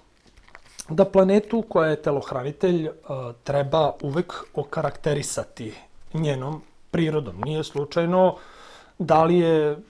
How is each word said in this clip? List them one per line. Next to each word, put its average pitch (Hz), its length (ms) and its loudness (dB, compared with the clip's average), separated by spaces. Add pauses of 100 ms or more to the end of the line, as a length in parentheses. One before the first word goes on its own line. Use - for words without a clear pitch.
(880)
da 165 160 4
planetu 196 640 4
koja 160 200 2
je 151 120 -2
telohranitelj, 147 880 -2 (180)
a, 131 260 -8 (100)
treba 143 480 0 (100)
uvek 151 320 -4 (200)
okarakterisati 143 1200 -4 (400)
njenom 151 480 -4 (300)
prirodom. 151 540 -2
Nije 156 180 -4
slučajno 170 720 2 (640)
da 160 240 4
li 175 160 4
je 156 380 2 (120)